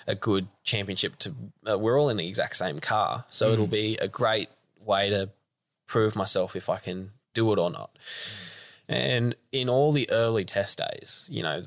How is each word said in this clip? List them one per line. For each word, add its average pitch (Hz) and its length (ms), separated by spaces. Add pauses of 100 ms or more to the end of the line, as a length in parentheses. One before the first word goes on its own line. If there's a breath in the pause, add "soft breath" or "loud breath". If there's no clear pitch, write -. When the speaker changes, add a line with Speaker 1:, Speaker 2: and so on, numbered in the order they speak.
Speaker 1:
a - 80
good 98 340 (160)
championship 98 560
to, 95 140 (340)
uh, 104 120
we're 117 200
all 147 100
in 107 80
the 85 100
exact - 300
same 87 220
car. 110 500
So 110 200
Speaker 2:
Mm. 110 40
Speaker 1:
it'll 107 140
be 107 300
a 95 100
great 110 420 (360)
way 101 240
to 98 200 (580)
prove 110 280
myself 95 400
if - 140
I 92 80
can 95 340 (220)
do 113 180
it 101 60
or 87 140
not." - 260 (880 loud breath)
And 123 480 (160)
in 127 180
all 139 220
the 143 200
early 113 340
test - 320
days, - 520
you - 120
know, 82 260